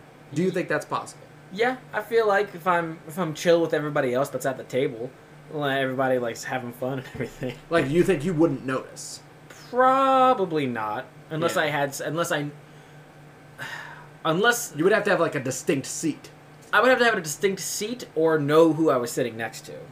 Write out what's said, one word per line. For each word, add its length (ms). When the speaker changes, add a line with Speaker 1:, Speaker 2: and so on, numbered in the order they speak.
Speaker 1:
Do 100
you 80
think 180
that's 160
possible? 380
Speaker 2:
Yeah, 260
I 100
feel 260
like 280
if 100
I'm, 420
if 120
I'm 140
chill 280
with 120
everybody 400
else 160
that's 160
at 120
the 60
table, 460
like, 280
everybody, 400
like, 240
having 280
fun 280
and 100
<laughs> 40
everything. 420
Speaker 1:
Like, 200
you 140
think 200
you 100
wouldn't 320
notice? 540
Speaker 2:
Probably 1000
not, 380
unless 260
Speaker 1:
Yeah. 80
Speaker 2:
I 40
had 220
s-, 100
unless 320
I, 140
<sighs> 60
unless 500
Speaker 1:
You 80
would 100
have 120
to 60
have, 80
like, 160
a 40
distinct 480
seat. 440
Speaker 2:
I 80
would 80
have 100
to 60
have 120
a 40
distinct 400
seat 440
or 240
know 340
who 160
I 80
was 140
sitting 260
next 300
to. 60